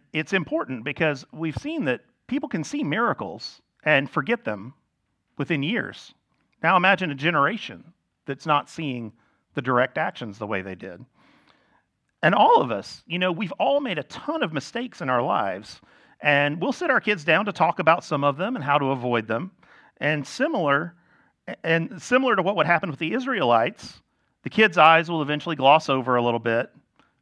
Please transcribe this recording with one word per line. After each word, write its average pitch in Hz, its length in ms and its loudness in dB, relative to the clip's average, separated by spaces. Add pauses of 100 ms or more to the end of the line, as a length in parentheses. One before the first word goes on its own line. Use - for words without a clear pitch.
(120)
it's - 200 -4
important 131 520 -4
because 147 480 -2
we've 156 240 -6
seen 302 300 -6
that 123 160 -2 (260)
people 277 200 -2
can 165 140 -4
see 285 220 -6
miracles 147 760 -4 (220)
and 139 260 4
forget 190 360 -2
them 107 280 -6 (640)
within 143 280 -2
years. - 500 -6 (480)
Now 175 140 4
imagine 185 340 4
a 143 60 -6
generation 143 760 -2 (340)
that's 143 200 -10
not 147 240 0
seeing 123 420 -8 (420)
the 143 80 -4
direct 127 360 0
actions 113 400 -6
the 107 80 -8
way 101 160 -4
they 95 140 -12
did. 90 280 -16 (1160)
And 165 100 4
all 285 280 6
of 131 100 -2
us, 101 380 -8
you 170 100 -6
know, 180 140 0
we've 175 200 -6
all 277 280 0
made 220 180 -4
a - 60 -6
ton - 400 -6
of 160 80 -4
mistakes 226 480 -8
in 135 100 -4
our 123 120 2
lives, 104 580 -4 (400)
and 147 420 2
we'll 247 80 0
sit 320 200 -2
our 247 100 2
kids 202 240 -2
down 170 220 2
to 202 60 -2
talk 170 280 0
about 160 240 4
some 143 180 -2
of 143 140 2
them 196 180 -4
and 180 100 -6
how 143 140 2
to 139 140 0
avoid 120 340 -2
them. 120 240 -4 (460)
And 151 280 -2
similar, 165 680 0 (680)
and 165 360 -2
similar 247 360 2
to 190 60 2
what 190 120 0
would 160 120 2
happen 170 240 2
with 135 100 -10
the 160 140 -4
Israelites, 180 880 0 (440)
the - 60 -8
kids' 202 280 4
eyes 160 320 8
will 160 120 0
eventually 151 340 -2
gloss 139 320 6
over 131 260 2
a 120 80 4
little 117 160 2
bit. 117 320 0 (520)